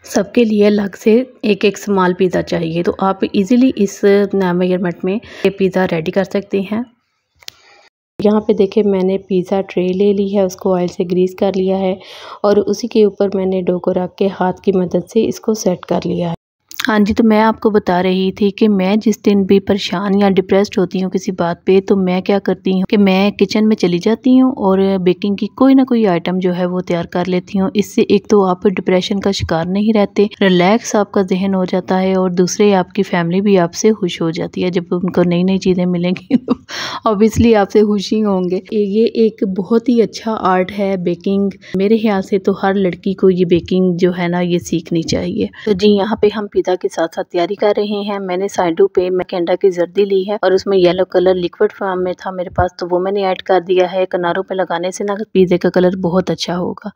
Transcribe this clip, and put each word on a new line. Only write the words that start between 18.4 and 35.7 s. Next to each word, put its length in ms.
कि 160
मैं 320
जिस 240
दिन 200
भी 160
परेशान 600
या 100
डिप्रेस्ड 500
होती 200
हूँ 120
किसी 200
बात 340
पे, 160
तो 140
मैं 260
क्या 180
करती 320
हूँ 180
कि 80
मैं 340
किचन 340
में 100
चली 240
जाती 380
हूँ 160
और 440
बेकिंग 400
की 100
कोई 280
ना 80
कोई 220
आइटम 340
जो 120
है 140
वो 160
तैयार 240
कर 200
लेती 320
हूँ। 180
इससे 260
एक 280
तो 120
आप 260
डिप्रेशन 520
का 120
शिकार 360
नहीं 260
रहते, 360
रिलैक्स 540
आपका 280
जहन 300
हो 120
जाता 320
है 180
और 180
दूसरे 400
आपकी 300
फैमिली 380
भी 160
आपसे 340
खुश 300
हो 100
जाती 300
है 100
जब 200
उनको 320
नई 200
नई 140
चीज़ें 280